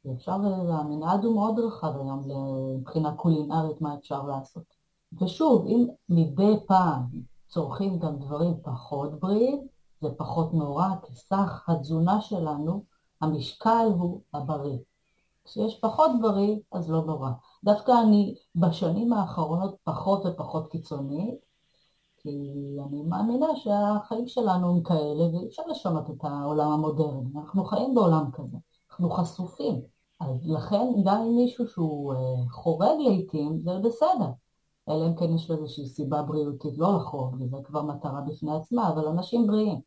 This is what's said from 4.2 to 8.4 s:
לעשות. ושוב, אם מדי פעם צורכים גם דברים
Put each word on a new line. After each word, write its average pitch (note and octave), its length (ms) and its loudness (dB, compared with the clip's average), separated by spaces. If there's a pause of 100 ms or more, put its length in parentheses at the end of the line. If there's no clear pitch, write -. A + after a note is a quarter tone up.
לעשות. C#3 540 -10 (440)
ושוב, G3+ 460 4
אם A#3+ 200 4 (220)
מדי E3+ 480 4 (100)
פעם E3+ 360 4 (460)
צורכים F3 500 -2
גם D3+ 200 -2
דברים D3+ 440 -2